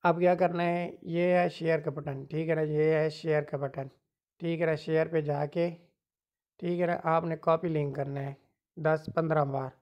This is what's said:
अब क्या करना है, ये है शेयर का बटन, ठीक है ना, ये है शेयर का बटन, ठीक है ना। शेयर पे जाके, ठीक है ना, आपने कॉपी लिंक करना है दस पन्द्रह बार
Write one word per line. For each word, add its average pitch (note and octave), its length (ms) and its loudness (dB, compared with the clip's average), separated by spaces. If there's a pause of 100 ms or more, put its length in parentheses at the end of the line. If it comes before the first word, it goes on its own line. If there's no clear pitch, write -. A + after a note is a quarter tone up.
अब E3+ 160 2
क्या F3+ 160 6
करना F3 280 2
है, F3 420 -2
ये F3 280 2
है F3 160 4
शेयर D#3+ 320 0
का D#3 100 -4
बटन, C#3 400 -8
ठीक D#3+ 180 -4
है E3 60 2
ना, D#3 80 0
ये D3+ 320 2
है D#3 160 2
शेयर D#3 320 0
का D3 140 -6
बटन, C3+ 320 -6 (520)
ठीक E3+ 180 -2
है E3+ 60 2
ना। D#3+ 120 2
शेयर D#3+ 300 0
पे D#3+ 140 0
जाके, D3 480 -2 (920)
ठीक F3 200 -2
है F3 80 0
ना, F3 60 0 (140)
आपने E3 300 2
कॉपी E3 320 2
लिंक D3 260 -2
करना C#3 240 -6
है C#3 160 -8 (420)
दस D#3 280 0 (100)
पन्द्रह D#3 300 2
बार C3+ 260 -6 (100)